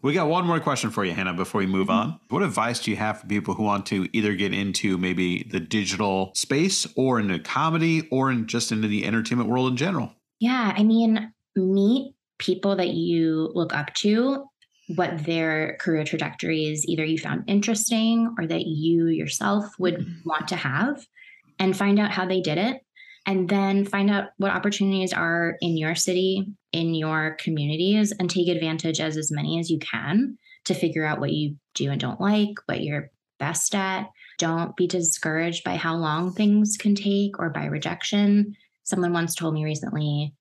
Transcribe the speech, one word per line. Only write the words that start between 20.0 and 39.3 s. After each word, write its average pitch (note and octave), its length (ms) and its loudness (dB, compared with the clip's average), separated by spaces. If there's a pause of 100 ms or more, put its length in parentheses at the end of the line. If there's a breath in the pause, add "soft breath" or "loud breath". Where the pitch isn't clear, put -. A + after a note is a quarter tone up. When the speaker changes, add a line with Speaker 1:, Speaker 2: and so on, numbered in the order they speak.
Speaker 2:
want D#3 200 -2
to F#3 60 -2
have, F3 480 -2 (560 loud breath)
and F#3+ 160 2
find G3+ 240 4
out G#3 120 2
how F#3 160 -2
they F#3+ 120 2
did D#3 200 0
it. B3 220 -2 (440 loud breath)
And F#3+ 240 0
then G3 340 4
find G3+ 260 2
out G3+ 280 0
what G3 140 2
opportunities F#3+ 600 0
are E3 480 0
in E3+ 160 0
your D#3+ 200 0
city, F#3+ 500 0 (260)
in E3 240 0
your D#3 460 0
communities, E3+ 760 0
and F3+ 120 -2
take F3 180 0
advantage D#3+ 540 -2
as, D#3 160 -2
as D3+ 160 -2
many D3+ 260 -2
as E3+ 100 -4
you D#3+ 100 0
can G#3+ 580 -2 (260 loud breath)
to F#3 100 -2
figure D#3+ 300 0
out D3+ 160 -2
what C#3+ 140 -2
you D3+ 240 -2 (180)
do C#3 160 -2
and C#3+ 80 -2
don't B2+ 220 -4
like, G#3 300 2 (160)
what - 140 -2
you're D3 300 -6 (260)
best C#3 380 -2
at. F#3+ 320 -2 (300 loud breath)
Don't E3 400 -2
be F3+ 100 2
discouraged E3 800 -2
by F3+ 100 -4
how E3 220 -2
long E3 340 -2
things G#3 460 4
can G3+ 180 2
take G3+ 420 0
or E3 120 -2
by D3+ 160 -6
rejection. G3+ 880 2 (280 loud breath)
Someone F3+ 280 0
once E3+ 240 0